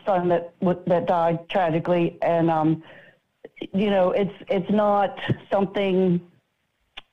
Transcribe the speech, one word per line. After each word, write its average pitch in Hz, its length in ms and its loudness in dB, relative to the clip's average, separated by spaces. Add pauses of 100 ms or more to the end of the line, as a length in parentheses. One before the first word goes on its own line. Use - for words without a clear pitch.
son 180 240 0
that 170 320 -2
w-, 180 260 0
that 170 200 0
died 170 420 0
tragically, 170 720 0
and, 165 300 2
um, 160 320 0 (920)
you 196 160 0
know, 190 220 2
it's, 202 240 -2 (140)
it's 190 220 -2
not 202 480 2 (320)
something, 190 720 0 (920)